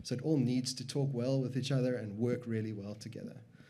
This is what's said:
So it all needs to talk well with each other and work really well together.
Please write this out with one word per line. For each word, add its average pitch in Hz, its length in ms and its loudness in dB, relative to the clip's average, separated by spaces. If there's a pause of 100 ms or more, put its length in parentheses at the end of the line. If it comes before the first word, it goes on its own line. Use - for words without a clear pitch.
So - 120 -4
it 143 80 -2
all 156 160 4
needs 127 360 2
to - 120 -8
talk 139 260 0
well 131 280 2
with 127 160 -2
each 135 160 0
other 127 240 4
and 104 220 -4
work 123 280 2
really 110 260 0
well 101 220 -6
together. - 460 -12 (300)